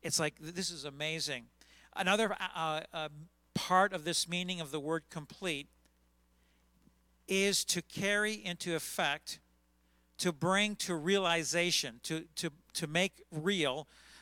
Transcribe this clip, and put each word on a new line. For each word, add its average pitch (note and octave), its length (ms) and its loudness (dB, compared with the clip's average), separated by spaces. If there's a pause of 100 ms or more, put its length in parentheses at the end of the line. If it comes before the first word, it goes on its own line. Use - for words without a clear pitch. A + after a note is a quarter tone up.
It's D#3+ 180 0
like, D3+ 180 -2
th-, D3+ 160 -10
this F3+ 160 -4
is D3+ 140 -12
amazing. D3 640 -6 (500)
Another, G3+ 400 4 (180)
uh, D#3+ 260 -2 (120)
uh, D#3 160 -6 (460)
part F#3+ 380 4
of D#3+ 120 -4
this E3+ 240 0
meaning F3+ 320 -4
of D3 100 -6
the D3+ 100 -2
word D#3 280 -2
complete D3+ 600 -6 (1600)
is G3 380 2
to - 160 0
carry G#3 540 0
into F3+ 420 -4
effect, - 640 -2 (800)
to F3+ 140 0
bring F#3+ 440 2
to - 180 -2
realization, E3 1080 2
to, D#3+ 220 -4 (120)
to, E3+ 140 -2 (240)
to - 120 -4
make F3 440 0
real, D#3 580 0 (340)